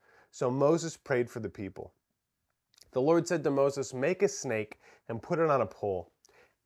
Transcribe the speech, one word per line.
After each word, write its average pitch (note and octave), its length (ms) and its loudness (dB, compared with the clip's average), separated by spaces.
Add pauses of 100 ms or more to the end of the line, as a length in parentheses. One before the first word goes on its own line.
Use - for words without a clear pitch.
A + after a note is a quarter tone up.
(300)
So B2+ 220 -2
Moses D#3 460 2
prayed B2 340 0
for B2 80 -10
the G#2+ 100 -6
people. - 460 -12 (960)
The B2+ 100 0
Lord E3 260 4
said E3 160 -2
to D#3 80 0
Moses, C#3 420 0
'Make D3+ 280 -2
a G3+ 60 4
snake A2 520 -4 (300)
and A#2 120 -6
put E3+ 180 -2
it D#3+ 100 2
on C3+ 120 4
a G#2+ 40 2
pole. F#2+ 480 -6 (520)